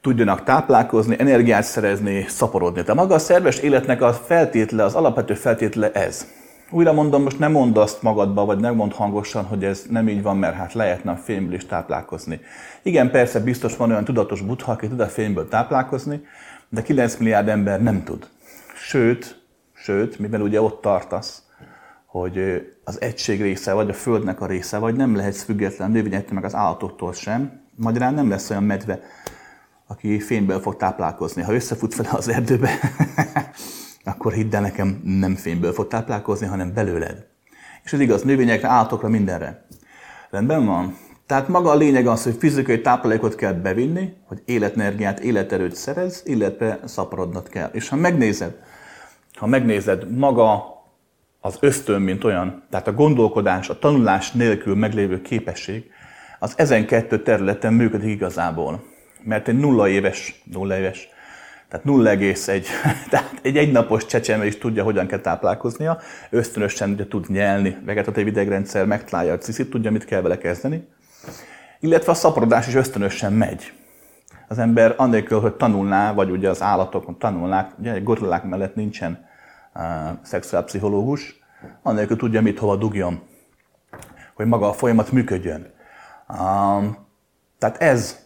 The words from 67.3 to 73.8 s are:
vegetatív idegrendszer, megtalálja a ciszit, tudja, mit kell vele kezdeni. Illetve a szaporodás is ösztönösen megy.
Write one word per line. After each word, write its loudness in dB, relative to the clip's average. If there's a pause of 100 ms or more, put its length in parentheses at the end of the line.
vegetatív -2
idegrendszer, 0
megtalálja -2
a -2
ciszit, -6
tudja, -2
mit -2
kell -2
vele 0
kezdeni. -6 (920)
Illetve 2
a 4
szaporodás 4
is -2
ösztönösen 0
megy. -2 (760)